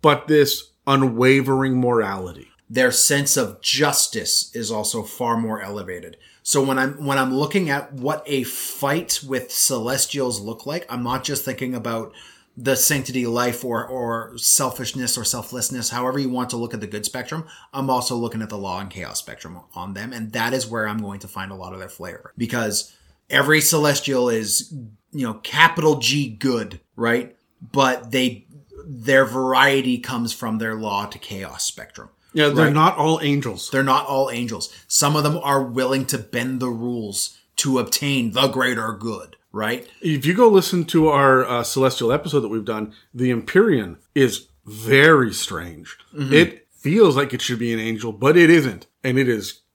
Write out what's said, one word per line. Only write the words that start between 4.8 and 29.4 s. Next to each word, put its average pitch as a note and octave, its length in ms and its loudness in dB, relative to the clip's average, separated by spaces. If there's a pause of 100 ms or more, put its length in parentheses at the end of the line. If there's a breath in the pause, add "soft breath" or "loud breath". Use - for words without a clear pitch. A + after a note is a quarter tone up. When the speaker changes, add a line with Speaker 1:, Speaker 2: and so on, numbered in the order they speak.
Speaker 2:
far A#2 340 -2
more A2 240 -4
elevated. F#2 560 -12 (240 soft breath)
So C#3 220 0
when C3+ 160 0
I'm, C#3+ 260 -4
when C#3 120 0
I'm C3 180 0
looking D3+ 340 -2
at C#3 240 -6
what C#3+ 320 -6
a C#3 180 -2
fight - 840 -4
with B2+ 240 -6
Celestials B2 920 -2
look A2 240 -12
like, D#3+ 240 -8
I'm B2 140 -6
not C3 200 -4
just C#3+ 220 -4
thinking B2+ 300 -6
about A2+ 380 -6 (440 soft breath)
the B2+ 180 0
sanctity B2+ 480 0
of A#2 80 -2
life A#2+ 340 -2
or, A#2+ 200 -4
or A#2 520 -6
selfishness B2 800 -2
or A#2 60 -8
selflessness, A#2+ 680 -6
however B2+ 300 -2
you C3 100 -2
want B2 220 -4
to B2 60 -4
look A#2 160 -6
at A2+ 80 -8
the - 60 -10
good C3 180 -8
spectrum. D3+ 400 -8 (280 loud breath)
I'm C#3 160 -4
also B2+ 260 0
looking A2+ 260 -4
at G#2 80 -8
the G#2+ 80 -10
law F#2+ 220 -8
and G2 100 -10
chaos F2+ 300 -10
spectrum - 400 -16 (160)
on F#2 180 -10
them, A2 200 -10
and A2 200 -10
that A#2+ 200 -2
is A#2+ 140 -2
where A2 200 -4
I'm A2 120 -4
going G2 220 -8
to F#2+ 60 -16
find F#2+ 240 -10
a G2 40 -14
lot F#2 180 -14
of F#2 60 -14
their F#2 100 -14
flavor. - 480 -14
Because A2+ 560 -4 (360 soft breath)
every C#3+ 320 4
Celestial C#3+ 680 2
is, A2 420 -2 (400)
you C#3 140 -4
know, A2 100 -6
capital D#3 640 2
G C3+ 300 0
good, G#2+ 500 -4 (160)
right? A#2+ 400 -2 (260)
But B2+ 500 0
they, B2+ 340 0 (400)
their C3+ 400 4
variety C3 720 2